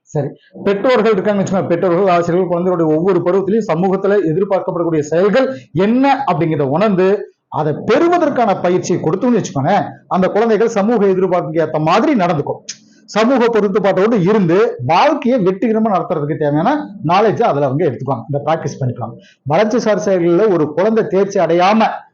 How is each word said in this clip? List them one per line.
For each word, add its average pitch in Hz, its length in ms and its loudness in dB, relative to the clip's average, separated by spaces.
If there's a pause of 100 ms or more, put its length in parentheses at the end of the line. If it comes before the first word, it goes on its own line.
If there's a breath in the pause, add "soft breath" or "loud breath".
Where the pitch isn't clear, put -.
சரி, 147 280 -6 (360 soft breath)
பெற்றோர்கள் 214 480 2
இருக்காங்கன்னு 196 320 0
வச்சுக்கோங்க. 185 220 -2
பெற்றோர்கள், 175 400 0
ஆசிரியர்கள் 175 460 0
குழந்தைகளுடைய 175 440 0
ஒவ்வொரு 180 240 0
பருவத்திலையும் 190 520 0
சமூகத்துல 190 460 0 (140)
எதிர்பார்க்கப்படக்கூடிய 175 680 -2
செயல்கள் 190 480 2 (260 loud breath)
என்ன 247 600 2
அப்படிங்கிறத 156 360 0
உணர்ந்து 185 380 2 (420)
அதை 151 240 -4 (140)
பெறுவதற்கான 294 720 2
பயிற்சியை 180 420 -2
கொடுத்தோம்னு 190 380 0
வச்சுக்கோங்க, 143 320 -2 (360)
அந்த 185 200 0
குழந்தைகள் 226 400 2
சமூக 202 380 0
எதிர்பார்ப்புக்கு 175 560 0
ஏத்த 151 160 -2
மாதிரி 202 360 2
நடந்துக்கும். 170 460 -2 (460 loud breath)
சமூக 226 400 2
பொருத்தப்பாட்டோடு 202 840 2
இருந்து 202 480 2 (100)
வாழ்க்கையை 240 540 2
வெற்றிகரமா 214 540 0
நடத்துறதுக்கு 160 440 -2
தேவையான 151 320 0 (360)
நாலேஜை 190 360 2
அதுல 147 240 2
அவங்க 139 180 0
எடுத்துக்குவாங்க, 127 440 -4
இந்த 139 160 -4
பிராக்டிஸ் 156 360 -4
பண்ணிக்கலாம். 117 340 -6 (280 loud breath)
வளர்ச்சி 214 360 0
சார் 202 280 0
செயல்கள்ல 185 460 2
ஒரு 151 200 0
குழந்தை 214 340 0
தேர்ச்சி 196 340 0
அடையாம 175 500 2 (240)